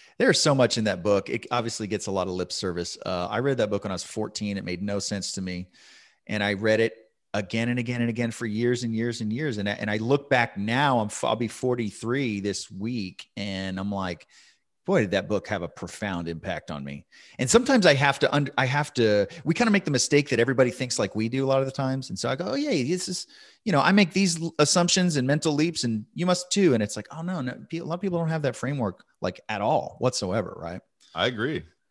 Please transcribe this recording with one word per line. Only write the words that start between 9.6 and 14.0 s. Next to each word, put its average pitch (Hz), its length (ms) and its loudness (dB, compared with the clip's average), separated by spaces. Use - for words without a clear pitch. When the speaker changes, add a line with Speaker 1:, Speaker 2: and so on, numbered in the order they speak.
Speaker 1:
I, 101 40 0
and 107 180 -4
I 107 80 2
look 131 320 2
back 120 260 2
now, 120 440 2
I'm, 107 80 0
f-, - 160 -6
I'll 113 120 2
be 117 120 -2
forty-three 120 920 -2
this 98 300 -4
week. 101 680 -8
And 95 420 -6
I'm 98 140 -4
like, 92 340 -6